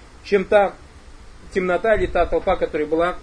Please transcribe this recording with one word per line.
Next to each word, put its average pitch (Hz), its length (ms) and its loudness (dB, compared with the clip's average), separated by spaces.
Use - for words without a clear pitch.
чем 190 220 0
та 202 300 4
темнота 185 420 0
или 180 100 0
та 175 200 0
толпа, 170 300 0
которая 160 320 -2
была 170 340 0